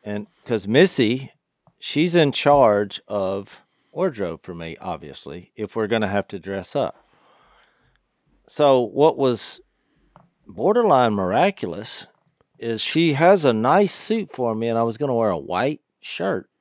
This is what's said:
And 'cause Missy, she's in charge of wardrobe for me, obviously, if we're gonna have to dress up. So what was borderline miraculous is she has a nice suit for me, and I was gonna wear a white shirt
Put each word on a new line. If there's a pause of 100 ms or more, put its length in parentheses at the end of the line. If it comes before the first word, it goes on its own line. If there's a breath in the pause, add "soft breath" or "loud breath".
And (180)
'cause
Missy, (480)
she's
in
charge
of (320)
wardrobe
for
me,
obviously,
if
we're
gonna
have
to
dress
up. (1500 soft breath)
So
what
was (840)
borderline
miraculous (520)
is
she
has
a
nice
suit
for
me,
and
I
was
gonna
wear
a
white (200)
shirt (100)